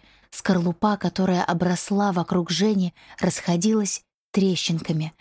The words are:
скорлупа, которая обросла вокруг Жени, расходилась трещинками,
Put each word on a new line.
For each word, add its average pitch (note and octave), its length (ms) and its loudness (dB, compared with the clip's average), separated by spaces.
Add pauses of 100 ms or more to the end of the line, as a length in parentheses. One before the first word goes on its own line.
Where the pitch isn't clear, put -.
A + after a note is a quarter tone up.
(300)
скорлупа, F3+ 640 0
которая F3+ 460 0
обросла F3+ 720 0
вокруг F3 380 0
Жени, F#3 420 0 (260)
расходилась F#3+ 840 0 (280)
трещинками, E3 920 -2